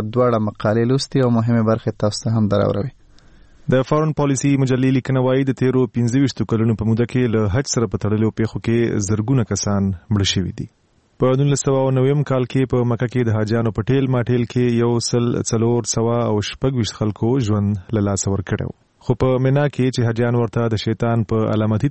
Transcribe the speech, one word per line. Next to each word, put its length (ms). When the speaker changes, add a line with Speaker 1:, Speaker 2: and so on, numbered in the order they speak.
Speaker 1:
دواړه 340
مقالې 440
لوستي 340
او 120
مهمې 320
برخې 220
تاسو 180
ته 140
هم 80
دراوروي. 360
Speaker 2:
د 140
فارن 320
پالیسي 380
مجلې 400
لیکنه 260
وایي، 240
د 140
تیرو 200
پنځه 300
ویشتو 260
کلونو 300
په 100
موده 200
کې 240
له 60
حج 200
سره 180
په 100
تړلو 380
پیښو 240
کې 420
زرګونه 360
کسان 360
مړه 220
شوي 260
دي. 80
په 180
نولس 280
سوه 160
او 100
نویم 280
کال 160
کې 260
په 180
مکه 160
کې 220
د 80
حاجیانو 420
په 120
ټیل 260
ماټیل 340
کې 160
یو 80
سل 240
څلور 400
سوه 340
او 100
شپږ 320
ویشت 160
خلکو 340
ژوند 320
له 100
لاسه 260
ورکړی 340
و. 60
خو 180
په 220
مینا 180
کې 320
چې 140
حاجیان 300
ورته 340
د 100
شیطان 480
په 220
علامتي 380